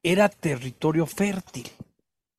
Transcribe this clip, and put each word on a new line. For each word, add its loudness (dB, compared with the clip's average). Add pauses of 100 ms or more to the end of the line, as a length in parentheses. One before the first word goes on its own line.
era 4
territorio -2
fértil. -4 (720)